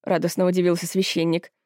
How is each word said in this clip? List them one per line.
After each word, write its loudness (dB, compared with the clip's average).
радостно 0
удивился 2
священник. -2